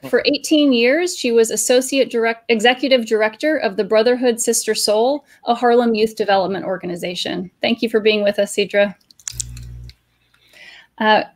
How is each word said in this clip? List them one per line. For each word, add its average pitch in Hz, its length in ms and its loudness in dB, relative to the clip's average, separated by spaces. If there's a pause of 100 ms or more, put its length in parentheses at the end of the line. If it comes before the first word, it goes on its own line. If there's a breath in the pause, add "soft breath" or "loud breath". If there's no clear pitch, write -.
(100)
For 247 160 2
eighteen 294 480 2
years, 285 420 0
she 240 160 -2
was 226 180 2
associate 254 600 0
direct-, 233 400 -2
executive 240 560 2
director 220 500 0
of 214 220 -4
the 214 60 0
Brotherhood 233 580 2
Sister 226 320 -2
Soul, 233 500 0 (220 soft breath)
a 240 80 2
Harlem 240 400 2
youth 220 220 0
development 196 500 0
organization. 180 840 -6 (120)
Thank 233 180 0
you 233 80 -2
for 226 100 0
being 214 240 2
with 202 160 0
us, 202 180 -2
Cedra. 202 380 0 (2000 loud breath)
Uh, 214 240 4 (140)